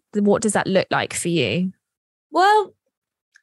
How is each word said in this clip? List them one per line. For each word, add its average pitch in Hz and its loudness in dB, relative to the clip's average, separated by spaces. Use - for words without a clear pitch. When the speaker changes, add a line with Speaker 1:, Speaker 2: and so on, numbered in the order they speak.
Speaker 1:
what 208 0
does 214 -2
that 196 -2
look 185 0
like - -4
for - -6
you? 165 -2
Speaker 2:
Well, 392 2